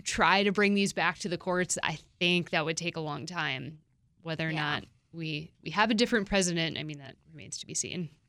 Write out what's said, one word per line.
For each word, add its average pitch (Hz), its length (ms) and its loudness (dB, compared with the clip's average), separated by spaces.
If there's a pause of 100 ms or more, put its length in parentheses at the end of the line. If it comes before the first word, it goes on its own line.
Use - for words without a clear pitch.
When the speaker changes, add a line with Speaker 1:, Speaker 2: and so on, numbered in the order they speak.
Speaker 1:
try 190 420 4
to 202 80 4
bring 202 220 4
these 196 200 2
back 175 260 0
to 196 100 -6
the 170 80 -2
courts, 180 460 0
I 156 140 -2 (220)
think 175 300 2
that 160 160 0
would 160 120 -2
take 170 200 -6
a 165 40 -4
long 147 240 -6
time. 151 540 -6 (420)
Whether 160 260 -4
or 160 40 -2
Speaker 2:
Yeah. 156 100 -2
Speaker 1:
not 147 240 -2 (260)
we, 160 420 -8 (100)
we 165 80 -6
have 214 200 4
a - 20 6
different 226 340 4
president, 175 500 2
I 151 60 -6
mean, 151 160 -10
that 135 160 -16 (160)
remains 139 280 -14
to - 60 -12
be - 80 -12
seen. - 360 -4 (200)